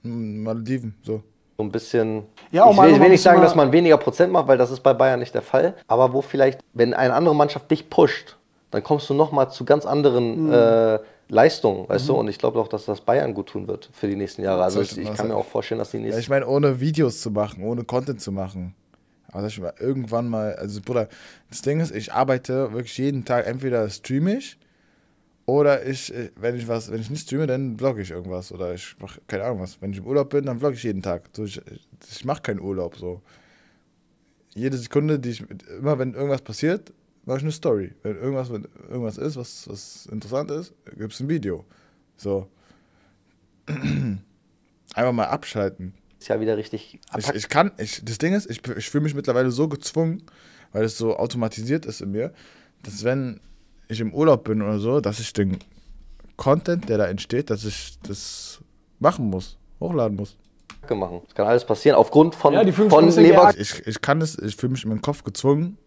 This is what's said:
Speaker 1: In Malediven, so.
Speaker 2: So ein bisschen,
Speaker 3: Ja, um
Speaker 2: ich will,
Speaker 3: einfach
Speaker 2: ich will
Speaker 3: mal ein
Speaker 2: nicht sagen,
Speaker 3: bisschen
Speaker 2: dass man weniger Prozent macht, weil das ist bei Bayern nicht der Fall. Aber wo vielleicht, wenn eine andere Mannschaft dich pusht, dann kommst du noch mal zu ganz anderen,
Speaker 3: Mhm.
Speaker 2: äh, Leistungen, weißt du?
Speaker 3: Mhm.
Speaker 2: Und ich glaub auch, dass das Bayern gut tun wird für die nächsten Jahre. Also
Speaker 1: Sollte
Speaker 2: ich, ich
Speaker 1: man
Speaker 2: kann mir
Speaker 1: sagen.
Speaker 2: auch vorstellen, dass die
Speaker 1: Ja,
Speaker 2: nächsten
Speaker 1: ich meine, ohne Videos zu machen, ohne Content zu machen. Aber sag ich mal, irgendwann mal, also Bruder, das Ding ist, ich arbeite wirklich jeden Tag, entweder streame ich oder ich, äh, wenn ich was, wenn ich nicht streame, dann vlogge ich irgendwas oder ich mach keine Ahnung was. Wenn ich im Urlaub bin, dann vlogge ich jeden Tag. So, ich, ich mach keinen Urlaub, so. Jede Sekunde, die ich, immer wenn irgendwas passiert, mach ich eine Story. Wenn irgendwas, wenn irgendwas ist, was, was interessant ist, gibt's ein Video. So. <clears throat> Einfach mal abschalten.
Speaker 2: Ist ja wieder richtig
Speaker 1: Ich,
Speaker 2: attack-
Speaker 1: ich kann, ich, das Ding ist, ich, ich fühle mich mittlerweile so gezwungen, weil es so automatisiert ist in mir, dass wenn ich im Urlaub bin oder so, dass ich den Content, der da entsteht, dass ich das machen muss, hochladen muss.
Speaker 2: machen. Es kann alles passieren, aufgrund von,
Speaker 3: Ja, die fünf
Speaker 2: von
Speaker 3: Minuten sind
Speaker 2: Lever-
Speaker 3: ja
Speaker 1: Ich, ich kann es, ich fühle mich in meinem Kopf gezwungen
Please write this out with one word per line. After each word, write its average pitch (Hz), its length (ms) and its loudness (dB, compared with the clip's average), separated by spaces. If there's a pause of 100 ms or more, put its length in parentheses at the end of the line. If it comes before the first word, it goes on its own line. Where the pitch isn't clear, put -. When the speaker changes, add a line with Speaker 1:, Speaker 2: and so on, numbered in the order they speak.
Speaker 1:
In 113 400 -8
Malediven, 113 600 -6
so. 110 200 -6 (380)
Speaker 2:
So 107 40 -4
ein 101 60 -8
bisschen, 110 520 -2 (280)
Speaker 3:
Ja, 180 120 6
um 226 80 12
Speaker 2:
ich 202 60 6
will, 190 60 10
Speaker 3:
einfach - 20 12
Speaker 2:
ich 170 80 12
will 139 60 8
Speaker 3:
mal 151 60 10
ein 185 60 12
Speaker 2:
nicht 185 100 8
sagen, 175 180 10
Speaker 3:
bisschen 180 100 10
Speaker 2:
dass 139 60 2
man 143 160 6
weniger 160 260 8
Prozent 170 360 2
macht, 156 140 2
weil 135 100 8
das 123 140 2
ist 131 100 -10
bei 135 120 6
Bayern 127 260 2
nicht 123 160 -10
der 117 80 -2
Fall. 165 320 0 (120)
Aber 123 260 4
wo 135 80 0
vielleicht, 135 380 2 (140)
wenn 120 200 2
eine 123 200 2
andere 151 220 4
Mannschaft 147 340 0
dich - 200 0
pusht, - 480 2 (340)
dann 107 120 -4
kommst 147 260 -2
du 139 40 0
noch 143 180 2
mal 135 180 2
zu - 160 -12
ganz 151 200 2
anderen, 139 640 2
Speaker 3:
Mhm. - 60 0
Speaker 2:
äh, 113 460 4 (300)
Leistungen, 107 580 2
weißt 127 220 -2
du? 135 40 4
Speaker 3:
Mhm. 131 60 2
Speaker 2:
Und 113 100 -2
ich 101 100 -8
glaub 113 180 0
auch, 110 100 -2
dass - 180 -8
das 104 160 -6
Bayern 127 320 0
gut 98 160 -8
tun 98 180 -10
wird - 260 -10
für - 140 -6
die 101 100 -2
nächsten 98 240 -8
Jahre. 92 220 0
Also 95 160 0
Speaker 1:
Sollte 101 140 -4
Speaker 2:
ich, - 60 -12
ich - 80 -8
Speaker 1:
man 107 80 -8
Speaker 2:
kann 107 120 -4
mir 113 60 -4
Speaker 1:
sagen. 107 80 -2
Speaker 2:
auch - 80 -6
vorstellen, 113 300 -6
dass 110 120 -8
die 113 60 -8
Speaker 1:
Ja, 110 60 -8
Speaker 2:
nächsten 110 160 -4
Speaker 1:
ich 117 100 -10
meine, 139 180 0
ohne 135 340 2
Videos 151 400 0
zu 113 100 -6
machen, 104 320 -4
ohne 117 220 -6
Content 127 360 -6
zu 101 120 -10
machen. 95 420 -10 (560)
Aber 95 120 -10
sag 104 80 -6
ich 104 100 -12
mal, 87 180 -8
irgendwann 120 480 -4
mal, 110 280 -4
also 101 260 -10
Bruder, 117 260 -2 (420)
das - 120 -14
Ding 143 180 -2
ist, 165 160 -4
ich 107 160 -10
arbeite 131 600 -2
wirklich 117 240 -10
jeden 135 260 -4
Tag, 120 240 -2
entweder 123 420 -2
streame 147 500 -4
ich - 180 -18 (880)
oder 139 400 2
ich, 131 280 -8
äh, 117 220 -10
wenn 120 220 -4
ich 117 100 -10
was, 113 240 -6
wenn 110 80 -6
ich 110 100 -10
nicht 151 180 -10
streame, 147 200 -4
dann 131 300 -4
vlogge 117 240 -2
ich 92 100 -10
irgendwas 90 400 -10
oder 90 220 -8
ich - 260 -14
mach - 180 -18 (100)
keine 101 180 -6
Ahnung 117 160 -6
was. 92 200 -14
Wenn 101 120 -8
ich 95 60 -10
im 95 60 -14
Urlaub 135 260 -2
bin, 143 140 -2
dann 123 140 -6
vlogge 139 160 -2
ich 113 80 -16
jeden 104 180 -4
Tag. 90 320 -8
So, 107 120 -10
ich, 98 160 -14 (500)
ich - 140 -16
mach 143 180 -6
keinen 101 160 -6
Urlaub, 92 380 -8
so. 90 240 -12 (1300)
Jede 131 220 -6
Sekunde, 143 420 -2
die 120 120 -6
ich, 113 140 -12 (360)
immer 139 180 -2
wenn 127 160 -4
irgendwas 135 280 -4
passiert, 165 500 -4 (340)
mach 131 120 -4
ich 139 60 -6
eine 156 100 -4
Story. 107 400 -4 (100)
Wenn 107 140 -6
irgendwas, 131 340 -6
wenn 107 160 -10 (220)
irgendwas 117 280 -8
ist, 147 200 -8
was, - 320 -16
was - 420 -18
interessant 110 400 -8
ist, 160 220 -10 (240)
gibt's 110 240 -12
ein 135 80 -8
Video. 104 340 -6 (540)
So. 98 300 -6 (1200)
<clears throat> 151 80 -6 (1160)
Einfach 123 200 0
mal 113 140 0
abschalten. 95 640 -6 (260)
Speaker 2:
Ist - 80 -20
ja 107 120 -2
wieder 110 180 0
richtig - 420 -10 (180)
Speaker 1:
Ich, 110 80 -6
Speaker 2:
attack- 143 100 -2
Speaker 1:
ich 107 140 -8
kann, 175 280 -2
ich, - 280 -12
das 113 140 -8
Ding 170 140 -2
ist, 202 160 -4
ich, 113 120 -12 (160)
ich 107 140 -10
fühle 147 120 0
mich 151 120 -4
mittlerweile 131 340 0
so 131 180 0
gezwungen, 165 560 -4 (480)
weil 107 140 -2
es 107 120 -4
so 113 200 -2
automatisiert 120 720 -4
ist - 140 -12
in 98 100 -8
mir, 117 200 -6 (520)
dass 101 200 -14
wenn 127 360 -4 (480)
ich 110 140 -8
im 110 120 -4
Urlaub 143 300 2
bin 107 180 -2
oder 104 180 -2
so, 120 220 0
dass 107 180 -4
ich 113 140 -10
den 95 240 0 (800)
Content, 175 520 0
der 110 100 0
da 101 80 2
entsteht, 107 420 -6
dass 107 160 -4
ich - 320 -10 (100)
das - 520 -14 (400)
machen 139 300 0
muss, 92 280 -8 (220)
hochladen 123 360 -2
muss. 101 220 -10 (520)
Speaker 2:
machen. 90 380 -4
Es - 80 -20
kann 104 120 0
alles 120 180 2
passieren, 131 320 4
aufgrund 156 380 6
von, 143 180 4
Speaker 3:
Ja, 202 100 4
die 190 80 4
fünf 214 200 2
Speaker 2:
von 156 140 10
Speaker 3:
Minuten 165 100 6
sind - 80 8
Speaker 2:
Lever- 175 300 10
Speaker 3:
ja - 60 -4
Speaker 1:
Ich, - 280 -8
ich 110 140 -8
kann 151 200 0
es, 156 160 -6
ich 107 180 -8
fühle 127 180 -2
mich 127 100 -8
in 107 60 -6
meinem 107 120 -4
Kopf - 220 -6
gezwungen 147 640 -2